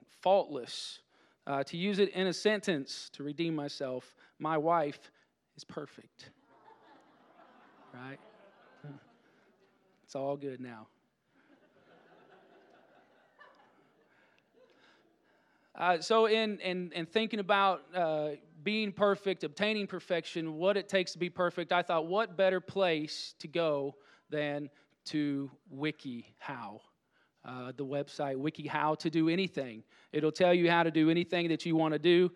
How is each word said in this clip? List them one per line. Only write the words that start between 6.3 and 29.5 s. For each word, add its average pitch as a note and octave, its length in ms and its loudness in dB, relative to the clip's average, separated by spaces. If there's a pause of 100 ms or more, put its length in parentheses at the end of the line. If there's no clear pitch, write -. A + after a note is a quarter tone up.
Right? C3 240 -16 (1900)
It's - 120 -18
all C#3 220 -2
good C3+ 220 -8
now. A#2+ 280 -14 (4000)
Uh, E3+ 260 2
so A3+ 240 4
in, G#3+ 360 2
in, F3+ 320 -4
in E3 120 -4
thinking A3 340 -2
about, G3 440 2 (100)
uh, D#3 360 0 (340)
being G#3+ 280 -2
perfect, G3 520 0
obtaining G3+ 420 -2
perfection, E3 720 -6
what F#3+ 220 2
it F#3+ 120 -4
takes F#3 220 0
to E3 80 -14
be F3 100 -2
perfect, F3 420 -2
I F3+ 120 4
thought, E3 240 0
what G3 280 -2
better F#3 240 4
place E3 800 -2
to - 100 -16
go D3 480 0 (360)
than D3 400 -4 (340)
to C#3 460 -2 (200)
WikiHow, B2+ 1080 -10 (640)
uh, B2+ 340 -12
the C#3 80 -4
website, C#3+ 520 -4
WikiHow D3 600 -2
to E3 140 -4
do D#3+ 180 2
anything. C#3 540 -4 (300)